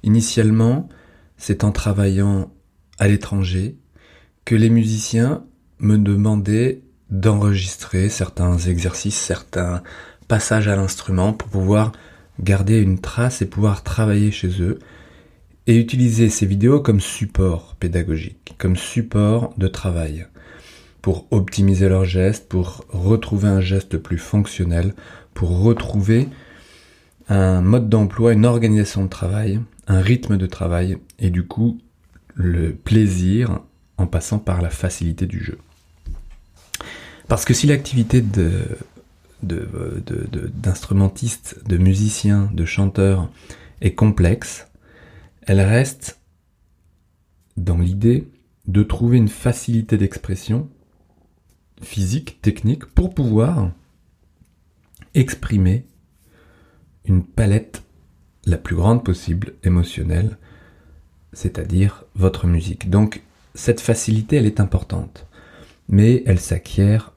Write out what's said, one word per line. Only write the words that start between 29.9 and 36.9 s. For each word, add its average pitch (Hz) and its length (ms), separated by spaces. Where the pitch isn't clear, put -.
rythme 104 380
de 92 80
travail, 87 520
et 95 100
du 87 140
coup, 113 340
le 85 380
plaisir 104 840
en 90 100
passant 104 320
par 90 220
la 85 80
facilité 87 560
du - 180
jeu. - 140